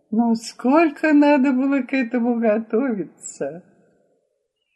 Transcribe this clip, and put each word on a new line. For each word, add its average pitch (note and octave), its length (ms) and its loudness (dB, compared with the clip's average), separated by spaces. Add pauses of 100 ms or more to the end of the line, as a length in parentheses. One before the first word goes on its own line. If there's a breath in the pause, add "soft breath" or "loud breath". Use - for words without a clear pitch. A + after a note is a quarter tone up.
(140)
Но A#3 200 2
сколько D4+ 760 0
надо C#4+ 420 4
было C4+ 280 0
к B3+ 100 -10
этому A#3+ 480 -2
готовиться! G#3+ 1200 -4 (1120)